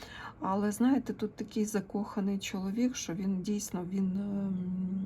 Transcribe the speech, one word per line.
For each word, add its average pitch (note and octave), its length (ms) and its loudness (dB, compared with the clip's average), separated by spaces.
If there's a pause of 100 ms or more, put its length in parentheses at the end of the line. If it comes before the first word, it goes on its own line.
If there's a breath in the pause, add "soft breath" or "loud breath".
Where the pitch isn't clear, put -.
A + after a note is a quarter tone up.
(400 loud breath)
Але, G3+ 320 2
знаєте, A#3+ 420 4
тут G#3 220 -4
такий G#3+ 300 0
закоханий G3+ 760 0
чоловік, G3+ 560 0
що - 180 -4
він F#3+ 280 0
дійсно, G3+ 480 -2
він, G3 140 2
ем, G3 520 0 (500)